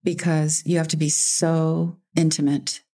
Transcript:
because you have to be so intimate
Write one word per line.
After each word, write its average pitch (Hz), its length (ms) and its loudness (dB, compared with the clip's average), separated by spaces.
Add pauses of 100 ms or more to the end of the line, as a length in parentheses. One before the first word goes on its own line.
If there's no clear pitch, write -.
because 156 640 0
you 175 100 2
have 160 120 0
to 156 100 -2
be 151 100 2
so 165 880 0 (160)
intimate 147 680 0 (120)